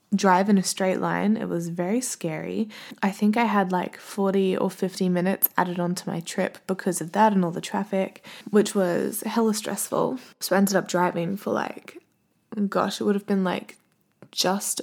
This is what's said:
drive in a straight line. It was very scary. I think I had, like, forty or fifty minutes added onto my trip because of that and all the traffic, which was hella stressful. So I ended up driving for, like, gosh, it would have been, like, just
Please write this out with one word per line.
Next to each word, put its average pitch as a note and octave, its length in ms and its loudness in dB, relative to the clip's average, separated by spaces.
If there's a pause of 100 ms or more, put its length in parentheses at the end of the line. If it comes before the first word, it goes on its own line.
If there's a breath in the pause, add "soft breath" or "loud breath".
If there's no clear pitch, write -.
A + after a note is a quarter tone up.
(140)
drive G3 360 4
in G3+ 80 6
a F#3 60 4
straight F#3+ 360 0
line. F3+ 380 0
It - 100 -4
was E3+ 220 -2
very F3+ 320 -2
scary. F3+ 680 -4 (340 loud breath)
I G3+ 100 2
think G#3+ 260 2
I A#3+ 80 4
had, G3+ 260 2
like, F3+ 240 -2
forty G3 640 0
or - 120 0
fifty F#3 380 -2
minutes F3+ 400 0 (100)
added F3+ 220 0
onto F3 320 -4
my E3 80 -4
trip - 380 -4 (100)
because F#3 320 -2
of E3 140 -8
that G#3+ 180 6
and F#3+ 140 4
all E3 60 -2
the E3+ 100 -8
traffic, - 640 -4 (240 loud breath)
which G#3 260 4
was F3+ 460 0
hella A3 320 2
stressful. - 680 -2 (220)
So - 160 0
I - 0 -
ended G3 180 4
up F3 140 0
driving F3+ 480 0
for, - 160 -4
like, - 500 -6 (640)
gosh, F#3+ 320 -2
it A3+ 60 -2
would G#3 100 4
have G3+ 100 -4
been, G3 200 0
like, - 300 -4 (540)
just - 540 -2